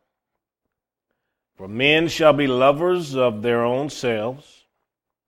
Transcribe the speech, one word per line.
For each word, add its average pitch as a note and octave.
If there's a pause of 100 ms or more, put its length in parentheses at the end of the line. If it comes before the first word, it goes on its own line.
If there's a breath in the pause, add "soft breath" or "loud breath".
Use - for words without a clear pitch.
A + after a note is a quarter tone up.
(1600)
For F#2+
men C#3+
shall D#3
be C#3+
lovers C#3+
of A#2
their A#2
own C3
selves, A#2+ (640)